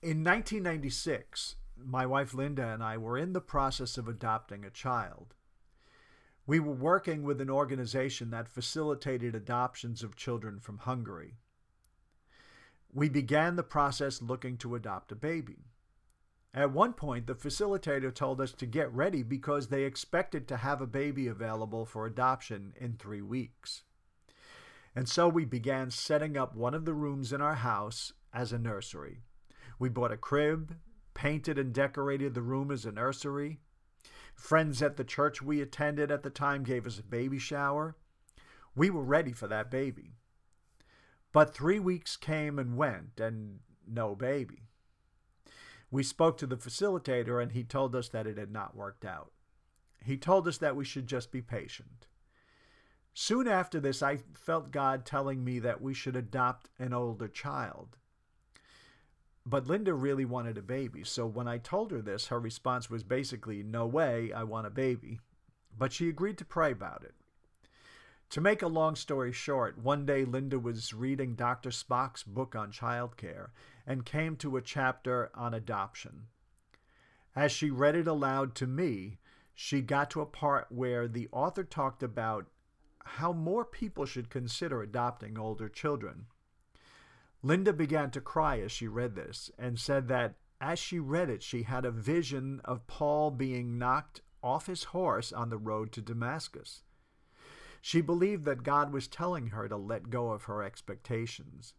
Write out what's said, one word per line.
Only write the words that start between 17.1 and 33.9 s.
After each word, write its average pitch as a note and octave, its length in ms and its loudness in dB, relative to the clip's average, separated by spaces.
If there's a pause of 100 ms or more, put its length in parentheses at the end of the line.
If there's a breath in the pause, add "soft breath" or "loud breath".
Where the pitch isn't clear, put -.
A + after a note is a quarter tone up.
the C3 80 -4
facilitator D3 800 0
told C3+ 280 0
us C3 100 -2
to - 140 -6
get B2 280 0
ready C#3 300 2
because C#3 460 0
they C#3 160 2
expected D3 640 -2
to C3 80 -2
have C3+ 240 0
a C#3 40 -4
baby C3+ 420 0
available A2 580 -2
for A2 200 -4
adoption A2+ 680 0
in A#2+ 220 -6
three G#2 240 -8
weeks. - 600 -6 (1120 loud breath)
And B2+ 140 0
so E3+ 220 8
we E3 160 4
began B2+ 460 0
setting D3+ 440 2
up C3 220 0
one A#2+ 160 2
of D#3+ 100 -2
the D#3+ 100 0
rooms C#3+ 380 -2
in C#3 80 0
our D3 160 4
house A2 560 -2 (220)
as A#2 180 -2
a A#2 80 -2
nursery. G2 640 -6 (580 loud breath)
We B2+ 100 2
bought A#2+ 220 2
a A2 60 -4
crib, D#3 600 2 (380)
painted D3 420 0
and C3 160 0
decorated C#3 640 2
the A#2+ 80 -2
room C3+ 280 0
as A#2+ 140 -4
a A2+ 60 -4
nursery. C#3 680 -2 (760 loud breath)